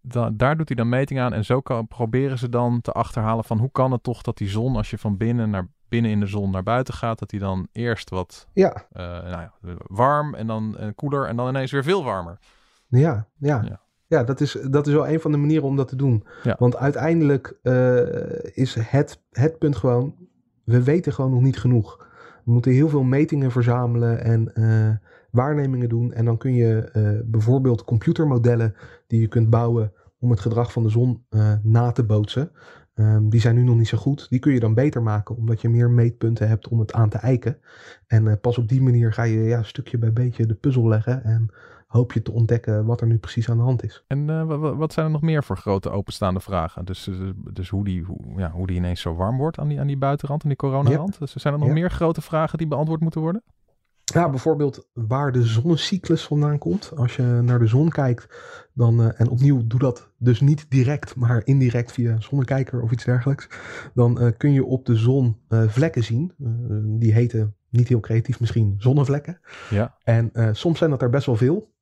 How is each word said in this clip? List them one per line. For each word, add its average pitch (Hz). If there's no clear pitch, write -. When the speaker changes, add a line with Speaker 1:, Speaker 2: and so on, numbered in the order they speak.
Speaker 1:
da-, 120
daar 127
doet 160
hij 131
dan 117
metingen 131
aan 123
en 107
zo 127
kan, 117
proberen 127
ze 123
dan 120
te -
achterhalen 113
van 113
hoe 127
kan 131
het 120
toch 120
dat -
die 101
zon, 117
als 104
je -
van 104
binnen 113
naar 92
binnen 117
in 104
de 104
zon 98
naar 95
buiten 120
gaat, 113
dat -
die 101
dan 95
eerst 117
wat, -
Speaker 2:
Ja. -
Speaker 1:
eh, 92
nou 87
ja, 87
warm 143
en 110
dan, 110
eh, 107
koeler 139
en 113
dan 123
ineens 131
weer 139
veel 175
warmer. 92
Speaker 2:
Ja, 123
ja. 139
Speaker 1:
Ja. -
Speaker 2:
Ja, 139
dat 135
is, 143
dat 143
is 147
wel 143
een 156
van 156
de 147
manieren 147
om 139
dat 135
te 131
doen. 127
Speaker 1:
Ja. 110
Speaker 2:
Want 123
uiteindelijk, 143
eh, -
is 131
het, 139
het 156
punt 147
gewoon, 127
we 123
weten 147
gewoon 131
nog 123
niet 131
genoeg. 123
We 117
moeten 123
heel 143
veel 143
metingen 139
verzamelen 120
en, 113
eh, 110
waarnemingen 131
doen. 117
En 113
dan 117
kun 127
je, 113
eh, 110
bijvoorbeeld 120
computermodellen 120
die 113
je 113
kunt 113
bouwen 117
om 123
het 113
gedrag 117
van 120
de 113
zon, 120
eh, 107
na 117
te 120
bootsen. 107
Ehm, 110
die 117
zijn 117
nu 120
nog 123
niet 113
zo 113
goed. -
Die 127
kun 143
je 127
dan 113
beter 131
maken, 107
omdat 113
je 117
meer 120
meetpunten 117
hebt 110
om 117
het 107
aan 113
te 110
eiken. 117
En, 110
eh, 107
pas 120
op 117
die 131
manier 120
ga 117
je, 110
ja, 113
stukje -
bij 113
beetje 117
de 113
puzzel 127
leggen. 120
En 113
hoop 120
je 107
te -
ontdekken 110
wat 117
er 117
nu 113
precies -
aan 117
de 117
hand 127
is. -
Speaker 1:
En, 147
eh, 160
wa-, 156
wa-, 151
wat 151
zijn 156
er 156
nog 151
meer 156
voor 95
grote 98
openstaande 95
vragen? 90
Dus, 92
eh, 95
dus 92
hoe 98
die, 90
hoe, -
ja, 90
hoe 90
die 92
ineens 87
zo 85
warm 95
wordt 156
aan 147
die, 143
aan 139
die 139
buitenrand, 143
aan 151
die 135
coronarand. 139
Speaker 2:
Ja. -
Speaker 1:
Dus 143
zijn -
er 147
nog 147
Speaker 2:
Ja. 151
Speaker 1:
meer 170
grote 165
vragen 156
die 160
beantwoord 156
moeten 160
worden? 170
Speaker 2:
Ja, 165
bijvoorbeeld 147
waar 127
de 123
zonnecyclus 156
vandaan 147
komt. 180
Als 123
je 127
naar 120
de 117
zon 131
kijkt, 131
dan, 117
eh, 113
en 117
opnieuw, 131
doe 117
dat 127
dus 120
niet 147
direct, 135
maar 120
indirect 123
via 117
een 110
zonnekijker 131
of 117
iets 120
dergelijks. 123
Dan, 123
eh, 120
kun 147
je 131
op 127
de 120
zon, 120
eh, 113
vlekken 135
zien. 135
Eh, 131
die 110
heten, 113
niet 120
heel 120
creatief 113
misschien, 110
zonnevlekken. 139
Speaker 1:
Ja. 107
Speaker 2:
En, 117
eh, 113
soms 165
zijn 165
dat 131
er 123
best 131
wel 123
veel. 135